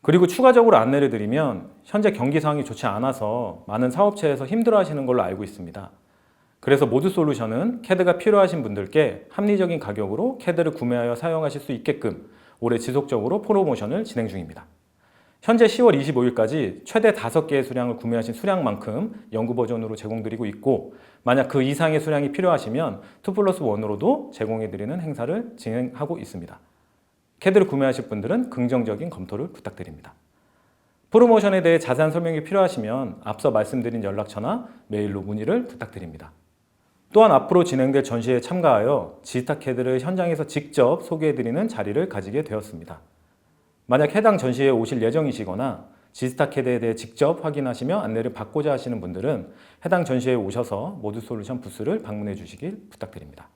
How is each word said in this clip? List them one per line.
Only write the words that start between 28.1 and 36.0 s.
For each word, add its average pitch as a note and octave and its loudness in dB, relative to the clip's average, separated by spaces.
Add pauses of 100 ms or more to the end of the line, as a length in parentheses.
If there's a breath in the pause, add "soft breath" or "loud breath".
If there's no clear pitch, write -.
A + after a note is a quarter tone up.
긍정적인 B2 -2
검토를 G2+ -10
부탁드립니다. D#2+ -14 (960)
프로모션에 G#3+ 6
대해 E3+ 6
자세한 D#3 2
설명이 E3 -2
필요하시면 C3 -2
앞서 A2+ -2
말씀드린 A2+ -2
연락처나 G#2+ -6 (220 loud breath)
메일로 G#2 -4
문의를 G#2+ -2
부탁드립니다. D#2 -14 (800)